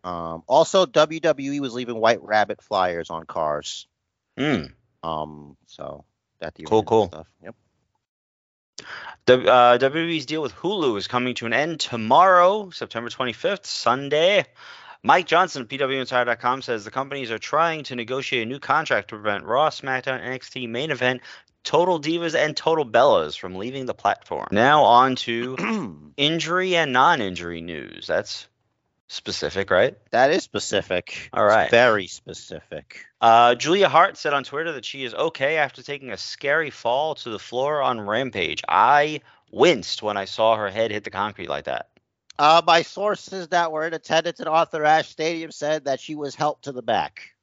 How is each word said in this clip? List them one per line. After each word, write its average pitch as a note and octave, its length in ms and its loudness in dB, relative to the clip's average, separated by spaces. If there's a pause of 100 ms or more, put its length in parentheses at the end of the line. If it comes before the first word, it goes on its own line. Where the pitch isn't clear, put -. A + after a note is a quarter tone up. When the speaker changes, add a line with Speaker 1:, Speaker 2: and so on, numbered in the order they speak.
Speaker 1:
Um, E2+ 440 -8
also, E3 400 4
W D3+ 320 2
W C#3 320 -2
E C#3+ 80 -4
was B2+ 140 -6
leaving A#2+ 240 -6
White A2 260 2
Rabbit G#2 380 0
flyers F2+ 500 -2
on D#2+ 140 -10
cars. D2+ 600 -6 (520)
Speaker 2:
Mm. G#2+ 360 -2 (300)
Speaker 1:
Um, D2+ 520 -8 (120)
so D2 360 -16 (360)
that D#2+ 160 -12
the E2 80 -20
Speaker 2:
Cool, A2 160 2
Speaker 1:
original - 100 0
Speaker 2:
cool. A2 180 4
Speaker 1:
stuff. E2 200 -16 (160)
Yep. F#2 120 -18 (1700)
Speaker 2:
W-, B2+ 200 6
uh, B2 300 8
W C3+ 240 0
W E3 140 -4
E's C3+ 100 -6
deal D#3 160 -6
with A#2 140 -6
Hulu E3 420 -2
is F#2+ 100 -8
coming B2 280 -2
to A#2 100 -10
an A#2 80 -4
end D3+ 260 -2
tomorrow, F3+ 920 2
September A#2 380 -10
twenty-fifth, C3 560 -6
Sunday. D3 800 0 (560)
Mike D#3+ 260 4
Johnson E3 340 2
of A#2 80 -12
P C3+ 80 -10
W C3+ 220 -2
Insider B2 320 -2
dot A#2 80 -4
com C3 220 -2
says A2+ 220 -6
the G#2+ 80 -14
companies C3+ 400 -8
are A2 80 -6
trying D#3 440 -2
to C3 120 -10
negotiate B2 480 -4
a A2 60 -6
new C#3 100 -10
contract C#3 500 0
to A2 60 -12
prevent G2+ 300 -4
Raw, C3+ 240 2
SmackDown, C3 520 -6
N B2 120 -8
X - 160 -12
T B2+ 180 -10
Main C3 240 -6
Event, B2+ 300 0 (420)
Total F3+ 360 2
Divas, D#3+ 360 -4
and D3+ 200 0
Total D#3+ 300 0
Bellas A2 540 4
from F#2 160 -12
leaving B2+ 320 -8
the G#2+ 80 -6
platform. - 560 -6
Now C3 320 4
on B2 340 6
to A#2+ 960 -6
Speaker 1:
<clears throat> - 40 -14
Speaker 2:
injury E3 580 -2
and D#3 180 0
non-injury F#2+ 680 0
news. C2 460 -12
That's - 400 -4 (600)
specific, F#2+ 600 -6
right? G2+ 260 4 (140)
Speaker 1:
That C3 220 4
is F#3 120 0
specific. - 880 -6
Speaker 2:
All G2+ 140 0
Speaker 1:
It's G#2+ 100 6
Speaker 2:
right. G2 160 2
Speaker 1:
very A2 360 4
specific. - 1000 -16 (160)
Speaker 2:
Uh, A#2+ 320 6
Julia D#3+ 340 2
Hart E3 300 4
said D3 160 -2
on C#3 100 0
Twitter D#3+ 300 -8
that B2 120 -14
she C3+ 180 -10
is A#2 100 -8
okay D3+ 440 -2
after C3 260 -2
taking C#3 280 -12
a F#2+ 60 -8
scary D3 540 -4
fall C#3 440 -2
to - 140 -14
the G#2+ 100 -6
floor C#3 440 -4
on A#2+ 180 -2
Rampage. G#2 640 -4
I C#3+ 540 4 (300)
winced B2+ 500 2
when G#2 160 -4
I G2 80 -4
saw A2 300 2
her G#2 160 -4
head A2+ 180 -2
hit G#2 140 -6
the - 80 -10
concrete G2 380 -6
like C#2+ 160 -6
that. C2 240 -8 (480)
Speaker 1:
Uh, D#3+ 280 6
my E3+ 160 6
sources F#3+ 680 -6
that E3+ 220 0
were D#3 160 -4
in E3 60 -6
attendance E3 460 -2
at - 80 -8
Arthur D#3+ 360 0
Ashe D3+ 260 4
Stadium E3 420 -6
said D3+ 340 -4
that C3+ 140 -2
she D#3 160 -12
was C#3+ 200 -10
helped D3 300 -2
to C#3 60 -10
the B2 100 -10
back. G#2 500 -2 (120)